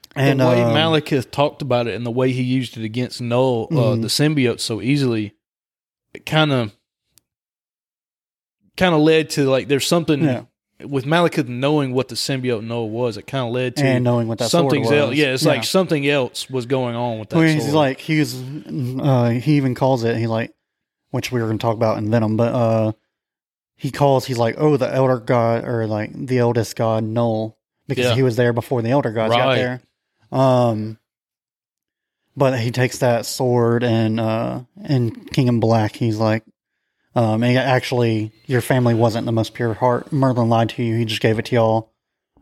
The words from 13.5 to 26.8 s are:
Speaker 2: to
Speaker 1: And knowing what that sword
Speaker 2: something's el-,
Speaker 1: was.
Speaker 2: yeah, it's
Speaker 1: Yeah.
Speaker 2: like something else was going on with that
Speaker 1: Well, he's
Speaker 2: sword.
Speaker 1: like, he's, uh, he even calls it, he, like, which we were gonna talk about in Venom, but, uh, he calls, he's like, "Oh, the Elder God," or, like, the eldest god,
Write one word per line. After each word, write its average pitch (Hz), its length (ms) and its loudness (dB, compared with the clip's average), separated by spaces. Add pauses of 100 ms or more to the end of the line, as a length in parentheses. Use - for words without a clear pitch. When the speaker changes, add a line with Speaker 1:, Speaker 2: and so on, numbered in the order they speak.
Speaker 2:
to 147 80 0
Speaker 1:
And 127 200 2
knowing 120 220 2
what 113 120 -6
that 117 120 -2
sword 170 120 4 (100)
Speaker 2:
something's 139 180 2
el-, 143 200 2
Speaker 1:
was. 139 80 -2
Speaker 2:
yeah, 139 160 2
it's 131 100 -4
Speaker 1:
Yeah. 160 60 4
Speaker 2:
like 127 140 0
something 160 440 0
else 139 420 -2
was 127 160 -4
going 123 300 -2
on 117 220 -4
with 107 120 -12
that - 60 0
Speaker 1:
Well, 160 100 4
he's 156 180 2
Speaker 2:
sword. 143 100 0
Speaker 1:
like, 135 260 2
he's, 151 340 0 (680)
uh, 123 300 4
he 127 260 2
even 131 180 2
calls 131 280 0
it, 117 140 0
he, 113 100 -2
like, 113 260 -2 (580)
which 123 200 -6
we 123 100 -2
were 113 60 0
gonna 110 120 -2
talk 113 180 -2
about 110 220 0
in 107 120 -4
Venom, 110 260 2
but, 117 180 0
uh, 113 380 0 (840)
he 139 140 -6
calls, 139 340 2
he's 123 140 -4
like, 117 200 0
"Oh, 151 200 2
the 123 140 -2
Elder 131 260 2
God," 117 460 0
or, 113 220 -2
like, 107 280 -4
the 127 240 -2
eldest 117 380 0
god, 113 280 0